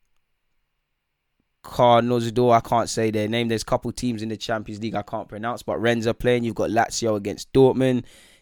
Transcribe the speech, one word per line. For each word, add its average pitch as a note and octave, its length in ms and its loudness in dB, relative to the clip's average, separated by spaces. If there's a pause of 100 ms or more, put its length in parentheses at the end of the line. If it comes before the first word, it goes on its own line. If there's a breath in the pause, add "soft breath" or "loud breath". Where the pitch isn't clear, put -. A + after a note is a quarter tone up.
(1600)
Krasnodar. A#2+ 920 4
I - 20 8
can't A#2 320 0
say A2+ 220 -2
their G#2+ 160 -2
name. A#2 180 -2
There's A2+ 160 -2
a - 40 -12
couple A#2+ 260 -2
teams A#2+ 280 -6
in A2 100 -6
the G#2+ 60 -6
Champions G#2+ 460 -8
League G#2 140 -6
I G#2 60 -4
can't G#2+ 260 -10
pronounce, A2 340 -8
but F#2 180 -4
Rennes A#2 280 0
are A2+ 40 0
playing. B2 300 0
You've A2 140 -4
got F2+ 140 -2
Lazio A2 440 0
against G2+ 380 -8
Dortmund. B2+ 500 4 (400 loud breath)